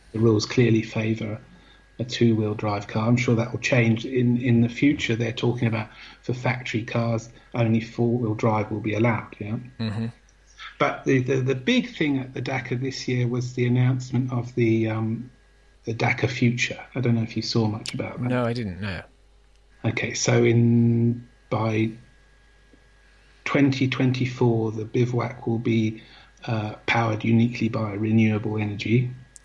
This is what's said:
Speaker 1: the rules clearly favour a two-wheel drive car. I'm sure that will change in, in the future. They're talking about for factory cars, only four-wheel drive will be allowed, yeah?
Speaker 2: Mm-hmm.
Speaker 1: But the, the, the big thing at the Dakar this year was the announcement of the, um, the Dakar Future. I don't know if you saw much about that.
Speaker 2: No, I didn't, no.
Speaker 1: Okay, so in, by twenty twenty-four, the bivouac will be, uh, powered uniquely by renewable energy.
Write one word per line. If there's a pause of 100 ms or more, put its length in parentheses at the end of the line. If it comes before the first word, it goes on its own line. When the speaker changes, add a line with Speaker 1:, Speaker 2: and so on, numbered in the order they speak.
(120)
Speaker 1:
the
rules
clearly
favour (600)
a
two-wheel
drive
car.
I'm
sure
that
will
change
in,
in
the
future.
They're
talking
about (340)
for
factory
cars, (260)
only
four-wheel
drive
will
be
allowed,
yeah? (220)
Speaker 2:
Mm-hmm. (720)
Speaker 1:
But
the,
the,
the
big
thing
at
the
Dakar
this
year
was
the
announcement
of
the,
um, (540)
the
Dakar
Future. (140)
I
don't
know
if
you
saw
much
about
that.
Speaker 2:
No,
I
didn't,
no. (840)
Speaker 1:
Okay,
so
in, (240)
by (1500)
twenty
twenty-four,
the
bivouac
will
be, (440)
uh, (120)
powered
uniquely
by
renewable
energy. (340)